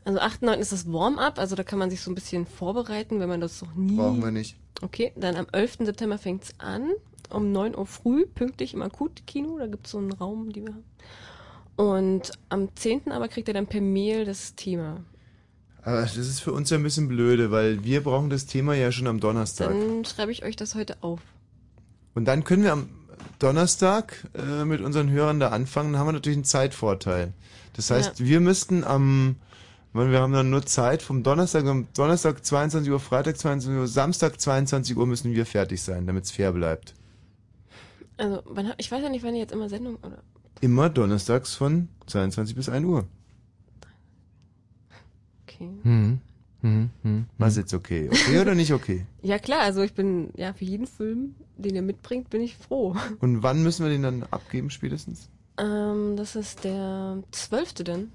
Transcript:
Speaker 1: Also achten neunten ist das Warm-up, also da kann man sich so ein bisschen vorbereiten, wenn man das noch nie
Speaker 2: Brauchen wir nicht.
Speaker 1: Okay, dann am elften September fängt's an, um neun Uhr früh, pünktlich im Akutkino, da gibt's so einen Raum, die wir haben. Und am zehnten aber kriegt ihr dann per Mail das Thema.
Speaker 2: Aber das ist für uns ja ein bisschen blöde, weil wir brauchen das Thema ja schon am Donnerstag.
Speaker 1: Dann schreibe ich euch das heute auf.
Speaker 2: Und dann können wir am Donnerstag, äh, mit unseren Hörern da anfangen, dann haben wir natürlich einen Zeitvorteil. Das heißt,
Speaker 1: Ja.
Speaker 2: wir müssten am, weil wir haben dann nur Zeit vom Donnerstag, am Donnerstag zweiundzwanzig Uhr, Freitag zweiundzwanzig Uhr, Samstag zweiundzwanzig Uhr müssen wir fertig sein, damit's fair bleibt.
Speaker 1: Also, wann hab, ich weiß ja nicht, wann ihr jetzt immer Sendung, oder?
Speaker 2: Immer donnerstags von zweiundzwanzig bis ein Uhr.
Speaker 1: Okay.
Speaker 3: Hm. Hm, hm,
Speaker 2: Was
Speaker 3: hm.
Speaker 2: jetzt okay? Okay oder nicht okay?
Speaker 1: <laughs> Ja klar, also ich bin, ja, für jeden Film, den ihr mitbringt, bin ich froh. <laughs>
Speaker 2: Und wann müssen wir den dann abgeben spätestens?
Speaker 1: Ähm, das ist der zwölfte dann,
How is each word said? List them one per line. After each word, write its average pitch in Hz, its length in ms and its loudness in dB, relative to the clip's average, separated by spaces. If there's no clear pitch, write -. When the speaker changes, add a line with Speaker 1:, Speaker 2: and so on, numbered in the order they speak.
Speaker 1:
Also 196 140 0
achten 220 280 -2
neunten 220 140 2
ist 208 100 -6
das 175 200 -6
Warm-up, 247 460 0
also 190 180 -4
da 190 80 -4
kann 202 140 -6
man 185 140 -2
sich 185 100 -8
so - 80 -10
ein 180 60 -6
bisschen 180 320 -6
vorbereiten, 214 720 -6
wenn 180 100 -2
man 170 120 -2
das 170 200 -8
noch 165 140 -14
nie 190 220 0
Speaker 2:
Brauchen 240 260 2
wir 113 80 -2
nicht. 110 240 -6
Speaker 1:
Okay, 226 340 -4
dann 180 200 -2
am 175 160 -6
elften 226 340 -2
September 208 320 -4
fängt's 196 420 -8
an, 214 300 -6
um 208 220 -2
neun 196 240 -2
Uhr 196 120 -6
früh, 277 400 0
pünktlich - 460 -6
im - 80 -6
Akutkino, 311 760 -8
da 254 100 -6
gibt's 208 240 -12
so 214 80 -8
einen 196 120 -4
Raum, 208 400 -8
die 208 120 -12
wir 214 100 -12
haben. 220 100 -18
Und 190 560 2
am 196 260 -2
zehnten 269 360 -2
aber 240 160 -2
kriegt 226 200 -8
ihr 214 60 -2
dann 208 140 -2
per 208 140 -2
Mail 202 440 2
das 196 300 -8
Thema. 170 480 -6
Speaker 2:
Aber 117 200 0
das 113 160 -2
ist 131 220 -4
für - 140 -4
uns 139 160 -2
ja 160 80 4
ein 147 60 2
bisschen 151 240 0
blöde, 120 440 4
weil 110 320 2
wir 135 180 2
brauchen 143 280 0
das 139 180 -2
Thema 143 260 0
ja 127 180 2
schon 127 160 -2
am 110 120 0
Donnerstag. 110 500 0
Speaker 1:
Dann 220 360 0
schreibe 214 260 -4
ich 240 120 -8
euch 220 120 -6
das 214 180 -8
heute 214 300 -8
auf. 170 160 -4
Speaker 2:
Und 117 100 0
dann 135 180 4
können 190 200 4
wir 190 100 6
am 139 160 -4
Donnerstag, 180 960 2
äh, 143 300 -4
mit 156 160 0
unseren 143 300 2
Hörern 151 280 4
da 127 100 4
anfangen, 131 420 0
dann 143 80 2
haben 147 80 2
wir 156 60 2
natürlich 147 240 0
einen 139 80 -2
Zeitvorteil. 98 880 0
Das - 180 -4
heißt, 131 280 2
Speaker 1:
Ja. 127 60 0
Speaker 2:
wir 151 140 8
müssten 180 460 4
am, 135 500 4
weil 123 200 2
wir 127 100 6
haben 131 120 2
dann 131 160 4
nur 135 160 2
Zeit 123 360 2
vom 131 220 -2
Donnerstag, 151 420 4
am 135 280 0
Donnerstag 156 520 2
zweiundzwanzig 147 460 2
Uhr, 139 100 2
Freitag 143 360 0
zweiundzwanzig 135 440 0
Uhr, 127 60 0
Samstag 151 520 2
zweiundzwanzig 135 580 0
Uhr 120 80 4
müssen 120 280 0
wir 113 120 2
fertig 95 360 0
sein, 90 260 -4
damit's 92 240 -2
fair 95 220 2
bleibt. 82 400 -2
Speaker 1:
Also, 202 280 -2
wann 202 240 -6
hab, - 100 -8
ich 214 100 -8
weiß 269 140 -4
ja 294 60 -4
nicht, 247 160 -4
wann 233 100 -4
ihr 226 60 -2
jetzt 214 100 -8
immer 214 180 -4
Sendung, 226 280 -8
oder? - 260 -18
Speaker 2:
Immer 131 280 6
donnerstags 117 640 2
von 165 360 0
zweiundzwanzig 104 480 0
bis 131 140 -4
ein 135 160 -2
Uhr. 151 200 2
Speaker 1:
Okay. - 260 -16
Speaker 3:
Hm. 117 360 4
Hm, 110 280 2
hm, 110 220 0
Speaker 2:
Was 110 180 4
Speaker 3:
hm. 104 60 2
Speaker 2:
jetzt 92 120 -6
okay? 87 380 -2
Okay 156 280 6
oder 190 160 4
nicht 156 180 4
okay? 95 400 -2
Speaker 1:
<laughs> - 80 -20
Ja 202 160 0
klar, 277 240 0
also 196 220 2
ich 214 100 -2
bin, 190 420 -2
ja, 190 180 -6
für 190 120 -8
jeden 208 220 -6
Film, 233 480 -6
den 196 180 -4
ihr 180 80 -2
mitbringt, 247 460 -6
bin 220 120 -2
ich 233 160 -6
froh. 202 380 -2
<laughs> 214 120 -10
Speaker 2:
Und 120 240 2
wann 135 200 2
müssen 165 220 2
wir 151 60 2
den 139 100 0
dann 127 300 -2
abgeben 131 400 -4
spätestens? - 580 -10
Speaker 1:
Ähm, 208 600 -2
das 208 180 -8
ist - 280 -8
der 190 580 -6
zwölfte - 520 -4
dann, 180 320 -6